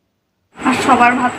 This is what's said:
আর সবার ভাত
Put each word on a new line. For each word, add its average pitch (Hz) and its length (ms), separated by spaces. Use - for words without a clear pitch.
আর 262 80
সবার 247 420
ভাত 247 240